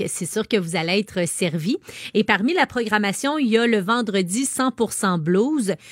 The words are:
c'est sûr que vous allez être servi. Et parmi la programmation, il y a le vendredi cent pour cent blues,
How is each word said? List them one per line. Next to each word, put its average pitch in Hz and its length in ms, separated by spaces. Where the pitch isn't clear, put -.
c'est - 180
sûr - 240
que 233 80
vous 170 180
allez 175 260
être 180 280
servi. 175 480
Et 214 100
parmi 220 300
la 330 100
programmation, 220 720
il 277 120
y 220 100
a 233 80
le 233 100
vendredi 202 680
cent 262 240
pour 226 240
cent 180 240
blues, 196 560